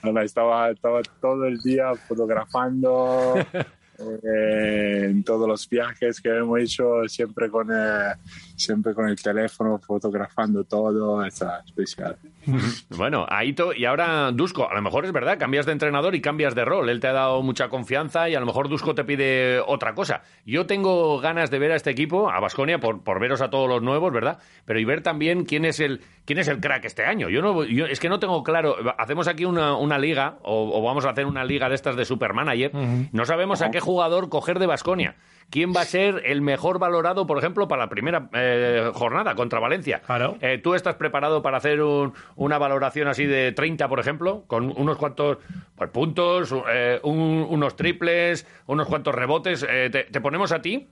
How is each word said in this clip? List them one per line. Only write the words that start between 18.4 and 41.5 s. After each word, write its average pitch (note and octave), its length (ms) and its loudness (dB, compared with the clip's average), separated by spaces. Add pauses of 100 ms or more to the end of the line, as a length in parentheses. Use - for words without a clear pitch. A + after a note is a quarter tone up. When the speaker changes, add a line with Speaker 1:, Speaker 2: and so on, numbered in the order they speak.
Speaker 3:
lo B2 60 -2
mejor C3+ 240 0
Dusko D3+ 240 -2
te C#3+ 100 -2
pide C3 560 2
otra A#2 340 -2
cosa. F3 280 -2 (240)
Yo D3+ 180 0
tengo F3+ 560 2
ganas D#3+ 300 0
de C3+ 80 0
ver D3 140 2
a D#3+ 40 2
este C#3+ 140 -2
equipo, D#3 400 0
a F#2 100 0
Baskonia, C#3 400 0
por, A2 240 -2
por F#2+ 160 -2
veros B2+ 220 0
a C3 80 -2
todos C3+ 180 2
los B2 140 2
nuevos, D3 320 0
¿verdad? A#2+ 240 -2 (260)
Pero A2+ 160 0
y A2 60 0
ver D3 160 0
también E3 420 0
quién D3+ 220 0
es D#3 120 -2
el, C#3 220 0 (240)
quién D3 140 -2
es D#3 100 0
el C#3+ 100 0
crack B2+ 280 -2
este G#2+ 180 -4
año. D3 240 0
Yo A#2 140 2
no, F#3 220 2
yo, A#2+ 200 2
es C3+ 160 -4
que E3+ 80 -2
no F#3+ 100 0
tengo F3+ 240 0
claro. D#3 340 2 (200)
Hacemos D3 320 -2
aquí E3 160 -2
una, D#3+ 320 2
una C#3+ 220 0
liga, C#3+ 440 0
o, G#2+ 360 0
o G#2+ 40 2
vamos C3 220 0
a C3+ 60 2
hacer C#3 160 -2
una C3+ 180 -4
liga C3 240 -2
de C3 60 0
estas C3 220 -2
de A#2+ 100 -2
Supermanager. B2 680 0
Speaker 2:
Ujú. B2+ 380 0
Speaker 3:
No A2+ 140 0
sabemos F3 340 0
a D#3+ 100 0
qué E3+ 100 -2
jugador F3 500 0
coger E3 280 -2
de F#3 80 2
Baskonia. E3+ 500 0 (340)
¿Quién F3 240 0
va F3+ 60 4
a E3+ 60 2
ser F#3+ 400 2
el C#3+ 160 0
mejor D3 360 0
valorado, F3 480 2
por D3 120 0
ejemplo, F3 300 0
para C3+ 160 0
la G#2+ 40 -6
primera, C3+ 460 -2
eh, A#2+ 580 2
jornada C3+ 420 0
contra A#2 240 -2
Valencia? C3+ 460 0
Speaker 2:
Claro. B2+ 380 -2
Speaker 3:
Eh, C3 200 0
¿tú F3 120 2
estás F3 220 -2
preparado D3 440 0
para C#3 160 0